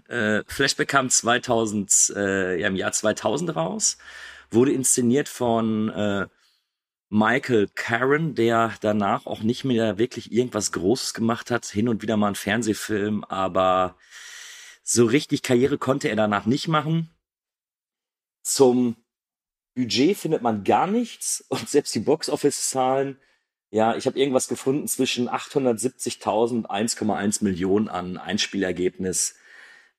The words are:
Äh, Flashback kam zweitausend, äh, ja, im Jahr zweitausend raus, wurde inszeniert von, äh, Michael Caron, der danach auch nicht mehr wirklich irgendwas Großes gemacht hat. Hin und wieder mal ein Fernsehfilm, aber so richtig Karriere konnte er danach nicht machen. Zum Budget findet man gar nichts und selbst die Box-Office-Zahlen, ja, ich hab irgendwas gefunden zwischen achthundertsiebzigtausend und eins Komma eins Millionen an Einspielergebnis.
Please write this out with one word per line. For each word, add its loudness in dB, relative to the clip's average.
Äh, 0
Flashback -2
kam 2
zweitausend, 0
äh, 0
ja, 0
im -2
Jahr -4
zweitausend -2
raus, -2
wurde 4
inszeniert 2
von, 0
äh, -2
Michael 2
Caron, 0
der 2
danach 0
auch -10
nicht -2
mehr 0
wirklich -4
irgendwas 0
Großes 0
gemacht -2
hat. -2
Hin 0
und -2
wieder -2
mal 2
ein -2
Fernsehfilm, -2
aber 0
so 4
richtig 0
Karriere 2
konnte 0
er -2
danach 2
nicht 0
machen. 0
Zum 4
Budget 2
findet -2
man 0
gar 4
nichts -4
und -6
selbst 2
die -2
Box-Office-Zahlen, 0
ja, 2
ich -4
hab 0
irgendwas 2
gefunden -2
zwischen -2
achthundertsiebzigtausend -2
und -12
eins -2
Komma -2
eins -2
Millionen 0
an -8
Einspielergebnis. -4